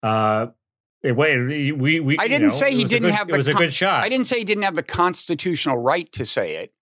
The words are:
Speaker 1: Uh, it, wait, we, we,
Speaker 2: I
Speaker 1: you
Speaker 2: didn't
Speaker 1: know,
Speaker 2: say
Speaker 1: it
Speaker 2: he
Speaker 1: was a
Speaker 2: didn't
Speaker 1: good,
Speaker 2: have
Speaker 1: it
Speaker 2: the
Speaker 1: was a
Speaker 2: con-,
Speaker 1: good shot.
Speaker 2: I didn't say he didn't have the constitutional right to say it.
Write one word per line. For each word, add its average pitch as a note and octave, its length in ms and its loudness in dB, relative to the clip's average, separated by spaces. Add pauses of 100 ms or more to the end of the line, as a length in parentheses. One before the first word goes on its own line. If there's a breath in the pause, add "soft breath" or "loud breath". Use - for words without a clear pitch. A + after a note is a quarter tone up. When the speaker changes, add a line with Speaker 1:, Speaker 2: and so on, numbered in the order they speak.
Speaker 1:
Uh, A2 460 0 (540)
it, C3 120 0
wait, C#3+ 240 4 (340)
we, D3+ 280 0
we, D3 180 0
Speaker 2:
I G3 60 0
Speaker 1:
you A#3 40 0
Speaker 2:
didn't D4 200 0
Speaker 1:
know, - 60 -8
Speaker 2:
say C#4 140 2
Speaker 1:
it C#4 60 0
Speaker 2:
he B3 80 2
Speaker 1:
was - 20 2
a G3 40 -2
Speaker 2:
didn't A#3 220 2
Speaker 1:
good, G#3 40 0
Speaker 2:
have G#3 140 -2
Speaker 1:
it E3+ 40 -2
Speaker 2:
the F#3+ 60 2
Speaker 1:
was C3+ 80 0
a D3 60 0
Speaker 2:
con-, F#3+ 100 4
Speaker 1:
good D#3+ 100 0
shot. F3+ 300 0
Speaker 2:
I G3 60 0
didn't B3+ 180 0
say B3 120 -2
he A3+ 60 -4
didn't G3+ 200 0
have F#3+ 100 0
the E3 80 -2
constitutional E3+ 960 -2
right C#3+ 340 0
to A#2 140 -6
say F2 300 -2
it. - 260 -10